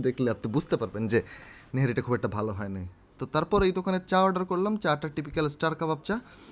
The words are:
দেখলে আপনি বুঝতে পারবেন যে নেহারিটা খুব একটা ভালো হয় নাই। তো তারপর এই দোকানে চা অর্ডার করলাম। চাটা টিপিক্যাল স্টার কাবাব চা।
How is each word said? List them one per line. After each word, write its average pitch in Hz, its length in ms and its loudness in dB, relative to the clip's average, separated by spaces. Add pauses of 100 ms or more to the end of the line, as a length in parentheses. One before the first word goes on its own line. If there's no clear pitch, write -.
দেখলে 127 240 0
আপনি 104 220 -2
বুঝতে 143 240 0
পারবেন 107 360 -4
যে 117 60 6 (540)
নেহারিটা 127 320 2
খুব 123 140 0
একটা 110 180 -2
ভালো 107 220 -2
হয় 101 180 -6
নাই। 92 100 -6 (320)
তো 131 60 -8 (100)
তারপর 165 320 2
এই 185 120 4
দোকানে 185 200 0 (120)
চা 185 120 4
অর্ডার 185 280 2
করলাম। 190 220 0 (120)
চাটা 151 300 2
টিপিক্যাল 147 400 -2
স্টার 160 260 0
কাবাব 156 280 0
চা। 202 80 0 (360)